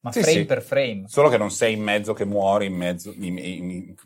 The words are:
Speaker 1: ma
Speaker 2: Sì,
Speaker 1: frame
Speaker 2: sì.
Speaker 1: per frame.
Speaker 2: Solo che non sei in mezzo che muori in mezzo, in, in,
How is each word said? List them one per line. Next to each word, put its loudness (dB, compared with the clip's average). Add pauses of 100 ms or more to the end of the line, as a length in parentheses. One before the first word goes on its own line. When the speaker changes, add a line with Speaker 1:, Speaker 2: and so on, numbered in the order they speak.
Speaker 1:
ma -8
Speaker 2:
Sì, 0
Speaker 1:
frame 6
Speaker 2:
sì. 0
Speaker 1:
per 0
frame. -2
Speaker 2:
Solo 4
che 6
non 2
sei 0
in -4
mezzo 0
che -4
muori 2
in -4
mezzo, -4
in, -6
in, -10 (120)